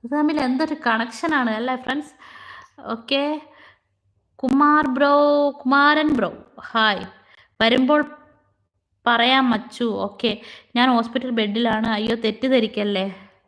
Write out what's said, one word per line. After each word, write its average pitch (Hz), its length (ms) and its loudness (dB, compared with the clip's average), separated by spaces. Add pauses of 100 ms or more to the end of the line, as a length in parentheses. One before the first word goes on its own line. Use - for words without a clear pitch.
ഇത് 240 140 -6
തമ്മിൽ 302 300 2
എന്തൊരു 294 300 -2 (100)
കണക്ഷനാണ് 240 720 -2
അല്ലേ 254 260 -4
ഫ്രണ്ട്സ്? 294 280 -6 (840)
ഓക്കെ, 277 280 -2 (1200)
കുമാർ 294 400 4 (140)
ബ്രോ, 285 180 4 (460)
കുമാരൻ 294 580 2
ബ്രോ, 185 120 -2 (420)
ഹായ്. 208 320 0 (580)
വരുമ്പോൾ 254 380 4 (1040)
പറയാം 247 440 2
മച്ചു. 220 340 -4 (200)
ഓക്കെ, 202 240 -4 (460)
ഞാൻ 247 200 2
ഹോസ്പിറ്റൽ 247 440 -2
ബെഡിലാണ്. 220 560 0
അയ്യോ, 220 200 -2 (100)
തെറ്റിദ്ധരിക്കല്ലേ. 220 760 0 (440)